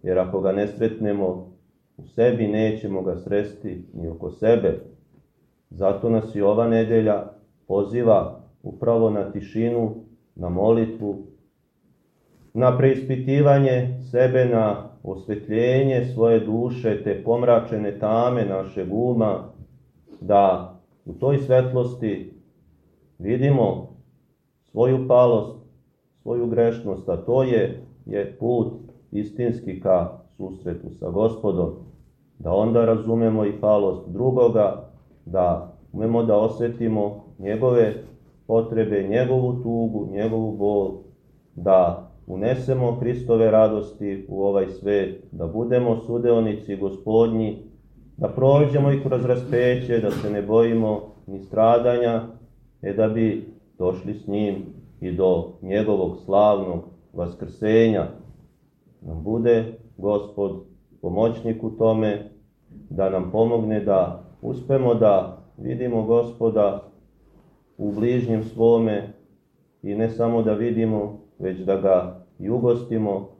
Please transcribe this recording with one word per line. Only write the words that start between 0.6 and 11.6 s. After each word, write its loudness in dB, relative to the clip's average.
sretnemo -4
u -20
sebi, 0
nećemo -2
ga -4
sresti -6
ni -8
oko -10
sebe. 2
Zato 0
nas 0
i -4
ova 4
nedelja 2
poziva 2
upravo 0
na -4
tišinu, -4
na -8
molitvu, 0